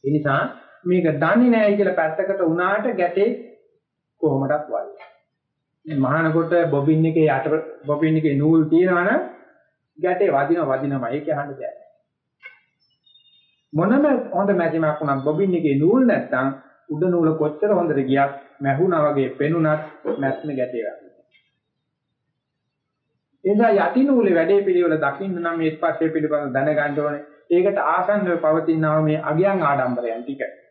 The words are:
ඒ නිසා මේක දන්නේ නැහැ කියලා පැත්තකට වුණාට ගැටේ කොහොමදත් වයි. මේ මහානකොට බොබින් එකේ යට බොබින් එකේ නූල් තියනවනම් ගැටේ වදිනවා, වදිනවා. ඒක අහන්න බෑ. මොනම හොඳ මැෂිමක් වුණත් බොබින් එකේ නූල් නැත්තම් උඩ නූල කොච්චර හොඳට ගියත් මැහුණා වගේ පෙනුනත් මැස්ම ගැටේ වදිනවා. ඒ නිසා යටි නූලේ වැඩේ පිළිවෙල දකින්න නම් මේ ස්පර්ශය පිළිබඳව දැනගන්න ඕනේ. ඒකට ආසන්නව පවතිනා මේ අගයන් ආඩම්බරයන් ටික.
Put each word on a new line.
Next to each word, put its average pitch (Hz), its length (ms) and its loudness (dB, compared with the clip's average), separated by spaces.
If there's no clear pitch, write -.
ඒ 143 60 -2
නිසා 147 320 0
මේක 180 320 0
දන්නේ 190 380 2
නැහැ 208 260 2
කියලා 190 180 0
පැත්තකට 185 460 -2
වුණාට 180 520 0
ගැටේ 185 360 0
කොහොමදත් 139 440 0
වයි. - 240 -6
මේ 151 120 -4
මහානකොට 160 540 0
බොබින් 156 400 2
එකේ 156 220 2
යට 131 200 0
බොබින් 151 340 0
එකේ 156 180 0
නූල් 156 300 4
තියනවනම් 185 580 2
ගැටේ 180 320 0
වදිනවා, 147 400 0
වදිනවා. 131 400 -2
ඒක 147 180 -6
අහන්න 143 240 -4
බෑ. - 220 -12
මොනම 220 340 2
හොඳ 196 240 -2
මැෂිමක් 160 460 0
වුණත් 139 260 -4
බොබින් 180 300 0
එකේ 147 220 0
නූල් 202 280 4
නැත්තම් 135 440 0
උඩ 151 180 -4
නූල 170 300 2
කොච්චර 156 360 -2
හොඳට 170 320 0
ගියත් 139 320 0
මැහුණා 151 460 0
වගේ 139 280 0
පෙනුනත් 156 360 0
මැස්ම 139 320 -4
ගැටේ 123 340 -6
වදිනවා. - 420 -14
ඒ 202 100 0
නිසා 220 240 4
යටි 240 240 2
නූලේ 233 320 4
වැඩේ 180 280 4
පිළිවෙල 175 340 2
දකින්න 175 400 -4
නම් 170 200 -4
මේ 160 140 0
ස්පර්ශය 160 400 -2
පිළිබඳව 147 420 -2
දැනගන්න 147 480 -2
ඕනේ. 147 240 -4
ඒකට 190 360 0
ආසන්නව 180 560 0
පවතිනා 160 640 2
මේ 151 220 2
අගයන් 180 400 0
ආඩම්බරයන් 123 600 -2
ටික. 135 200 -10